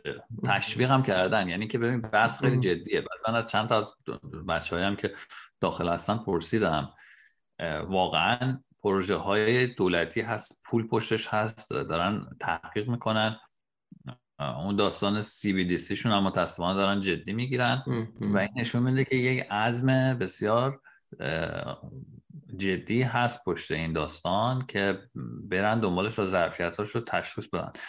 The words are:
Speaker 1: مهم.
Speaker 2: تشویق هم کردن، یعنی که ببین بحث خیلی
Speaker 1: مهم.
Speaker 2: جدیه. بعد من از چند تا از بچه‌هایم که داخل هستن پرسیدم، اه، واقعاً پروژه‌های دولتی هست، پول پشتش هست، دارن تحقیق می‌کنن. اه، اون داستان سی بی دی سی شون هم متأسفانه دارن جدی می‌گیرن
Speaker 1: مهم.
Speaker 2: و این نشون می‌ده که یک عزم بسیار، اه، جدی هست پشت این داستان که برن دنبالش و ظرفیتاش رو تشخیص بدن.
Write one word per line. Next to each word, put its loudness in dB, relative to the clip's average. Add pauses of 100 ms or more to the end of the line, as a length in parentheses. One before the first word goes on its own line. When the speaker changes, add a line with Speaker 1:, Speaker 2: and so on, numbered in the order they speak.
Speaker 1:
مهم. -2
Speaker 2:
تشویق 0
هم 6
کردن، 4
یعنی -4
که -2
ببین 0
بحث 2
خیلی 4
Speaker 1:
مهم. 4
Speaker 2:
جدیه. 0
بعد -10 (100)
من 2
از 0
چند 0
تا 4
از -2 (540)
بچه‌هایم 0
که -4 (480)
داخل 0
هستن 0
پرسیدم، 0 (680)
اه، -4
واقعاً 0 (220)
پروژه‌های 2
دولتی 2
هست، -6
پول 0
پشتش -2
هست، -2
دارن -2 (120)
تحقیق -4
می‌کنن. 0 (1040)
اه، -6
اون 0
داستان 2
سی -2
بی 2
دی 2
سی -6
شون 0
هم 4
متأسفانه 0
دارن 2
جدی -2
می‌گیرن 0
Speaker 1:
مهم. -2
Speaker 2:
و 6
این 2
نشون 0
می‌ده 2
که 0
یک 2
عزم 2
بسیار، 0 (380)
اه، -4 (760)
جدی 0
هست 0
پشت -4
این -2
داستان 0
که 0 (500)
برن 2
دنبالش 0
و 2
ظرفیتاش 0
رو -4
تشخیص -6
بدن. -4 (180)